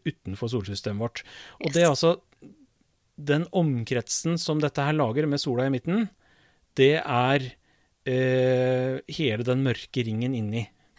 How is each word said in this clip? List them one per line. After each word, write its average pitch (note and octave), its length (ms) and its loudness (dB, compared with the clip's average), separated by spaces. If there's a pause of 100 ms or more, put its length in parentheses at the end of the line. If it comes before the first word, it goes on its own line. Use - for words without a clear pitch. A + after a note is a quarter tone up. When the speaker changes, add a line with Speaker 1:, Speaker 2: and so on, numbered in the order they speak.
Speaker 1:
utenfor A2 480 -6
solsystemet G2+ 480 -4
vårt. - 220 -6 (400)
Og D3+ 100 -2
det E3 100 2
er E3+ 60 6
Speaker 2:
Yes. C#3 140 2
Speaker 1:
altså E3+ 180 2 (960)
den D3 340 0
omkretsen C#3+ 880 -2
som D#3 220 -2
dette D3 160 -2
her C#3+ 160 0
lager C#3+ 340 0
med C#3+ 140 -2
sola B2+ 240 0
i C3+ 40 0
midten, E3+ 400 -2 (680)
det C#3+ 260 6
er, C3 440 2 (580)
eh, B2+ 960 2 (100)
hele B2 340 -2
den B2+ 220 2
mørke B2 400 -2
ringen A#2 300 -2
inni. A2 320 -4 (320)